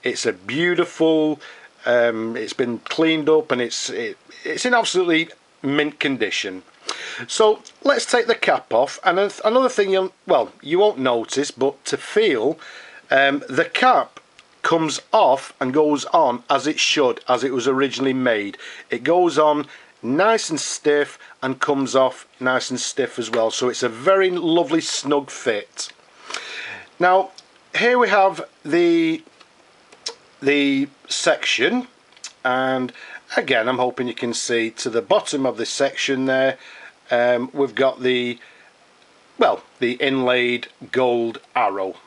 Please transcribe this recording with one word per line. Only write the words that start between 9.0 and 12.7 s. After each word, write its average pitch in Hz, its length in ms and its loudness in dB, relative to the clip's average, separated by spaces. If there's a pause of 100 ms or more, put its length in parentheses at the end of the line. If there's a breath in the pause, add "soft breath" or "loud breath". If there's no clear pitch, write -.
and 180 140 2
another 220 500 0
thing 202 220 2
you'll, 190 220 0 (140)
well, 135 260 2 (100)
you 156 160 0
won't 208 200 4
notice, 131 520 0
but 135 360 -2
to 143 100 -2
feel, 151 600 0 (520 loud breath)